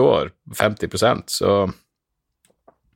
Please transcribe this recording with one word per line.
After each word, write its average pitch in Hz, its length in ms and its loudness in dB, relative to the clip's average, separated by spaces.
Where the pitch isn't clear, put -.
år, 98 320 2
femti 107 360 -2
prosent, 110 400 -2
så, 98 380 0